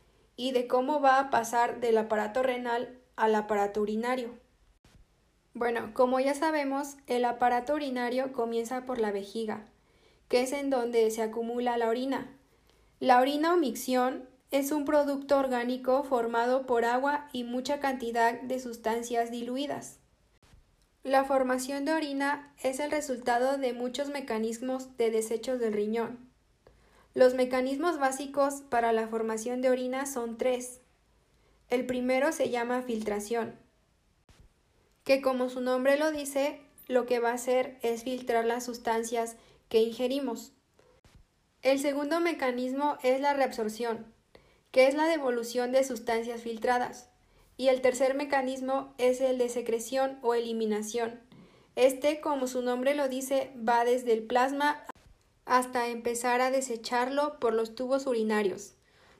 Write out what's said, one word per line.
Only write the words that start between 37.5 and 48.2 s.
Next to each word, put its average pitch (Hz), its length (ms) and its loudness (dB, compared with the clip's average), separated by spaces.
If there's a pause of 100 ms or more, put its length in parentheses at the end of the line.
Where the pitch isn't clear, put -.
es 233 220 -4
filtrar 247 400 -2
las 240 200 -2
sustancias 226 720 -4 (320)
que 220 140 4
ingerimos. 247 720 -4 (1080)
El 269 180 2
segundo 294 400 0
mecanismo 269 840 -2
es 262 180 2
la 285 140 2
reabsorción, 226 720 -4 (640)
que 262 160 8
es 285 80 4
la 302 120 2
devolución 247 640 -2
de 262 100 4
sustancias 233 600 -4
filtradas. 240 640 -2 (500)
Y 262 100 2
el 262 140 4
tercer 262 320 4
mecanismo 269 840 -2